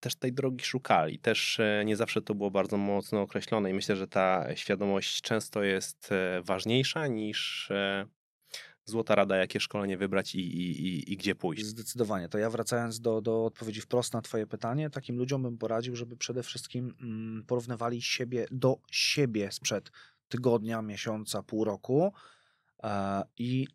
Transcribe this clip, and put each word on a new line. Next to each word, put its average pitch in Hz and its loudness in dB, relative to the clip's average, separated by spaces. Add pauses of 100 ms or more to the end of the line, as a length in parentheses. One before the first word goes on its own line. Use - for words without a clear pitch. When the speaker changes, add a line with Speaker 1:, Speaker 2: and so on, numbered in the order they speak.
Speaker 1:
też 123 -4
tej 131 -2
drogi 131 -2
szukali, 87 2
też, - 2
e, 104 4
nie 107 2
zawsze 107 0
to 107 0
było 101 0
bardzo 95 2
mocno 101 2
określone 98 0
i 95 2
myślę, 101 2
że 95 -4
ta 92 4 (100)
świadomość 98 0
często 110 0
jest, 95 0
e, 92 2
ważniejsza 120 2
niż, 107 -4
e, 98 0 (800)
złota 107 2
rada, 98 6
jakie 92 4
szkolenie 98 -2
wybrać 95 0
i, - -4
i, 85 -2
i, 90 -4
i 98 -4
gdzie 95 0
pójść. 87 -4
Speaker 2:
Zdecydowanie. 107 -4
To 107 -4
ja 110 0
wracając 117 -2
do, 113 2
do 113 0
odpowiedzi 110 -4
wprost 123 0
na 113 -2
twoje 107 -4
pytanie, 131 -4
takim 127 -6
ludziom 131 0
bym 120 -4
poradził, 117 -2
żeby 117 -10
przede 120 -4
wszystkim, 123 -6
mm, 110 -6
porównywali 120 0
siebie 120 -2
do 131 4 (140)
siebie 107 2
sprzed - -4 (380)
tygodnia, 117 2
miesiąca, 107 -4
pół 110 0
roku, 131 2 (720)
e, 98 0 (160)
i 127 0